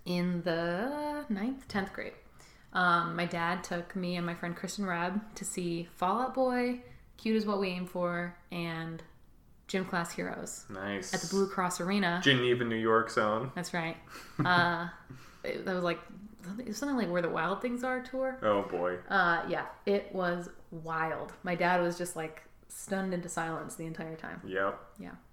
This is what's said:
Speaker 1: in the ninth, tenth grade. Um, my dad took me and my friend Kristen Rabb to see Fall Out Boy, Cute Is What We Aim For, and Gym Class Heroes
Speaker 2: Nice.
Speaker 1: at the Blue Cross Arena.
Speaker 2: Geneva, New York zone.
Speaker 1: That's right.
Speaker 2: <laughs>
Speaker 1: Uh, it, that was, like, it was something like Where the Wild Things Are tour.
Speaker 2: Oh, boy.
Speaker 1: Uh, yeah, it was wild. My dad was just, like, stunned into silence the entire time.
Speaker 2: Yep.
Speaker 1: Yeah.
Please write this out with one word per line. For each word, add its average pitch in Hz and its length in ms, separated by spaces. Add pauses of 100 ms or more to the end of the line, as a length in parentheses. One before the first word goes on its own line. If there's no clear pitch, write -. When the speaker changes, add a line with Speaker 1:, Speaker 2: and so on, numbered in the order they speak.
Speaker 1:
in 175 380
the 240 880
ninth, 220 380
tenth 190 260
grade. - 200 (600)
Um, 175 420
my 175 100
dad 170 380
took 175 320
me 180 220
and 175 80
my 170 100
friend 170 200
Kristen 196 300
Rabb 185 500
to 196 100
see 170 500
Fall 190 260
Out 262 120
Boy, 247 480 (360)
Cute 220 200
Is 208 80
What 202 140
We 196 100
Aim 180 180
For, 175 480 (160)
and 165 500 (680)
Gym 190 180
Class 175 280
Heroes - 560
Speaker 2:
Nice. 98 440
Speaker 1:
at 180 80
the 175 60
Blue 196 220
Cross 180 320
Arena. 180 420
Speaker 2:
Geneva, 123 400
New 113 120
York 113 340
zone. 110 460
Speaker 1:
That's 175 180
right. 165 240 (400)
Speaker 2:
<laughs> - 80
Speaker 1:
Uh, 175 420 (560)
it, - 220
that 190 80
was, 180 100
like, 170 160 (600)
it 240 80
was 214 100
something 285 200
like 196 120
Where 175 120
the 165 80
Wild 175 320
Things 247 220
Are 254 180
tour. 262 420
Speaker 2:
Oh, 104 200
boy. 175 340 (120)
Speaker 1:
Uh, 175 380
yeah, 160 180 (200)
it 202 280
was 175 360 (220)
wild. 160 640 (100)
My 180 120
dad 175 260
was 175 160
just, 175 180
like, 160 260 (260)
stunned 190 460
into 175 160
silence 160 460
the 165 100
entire 160 320
time. - 280
Speaker 2:
Yep. - 320 (220)
Speaker 1:
Yeah. 87 120 (220)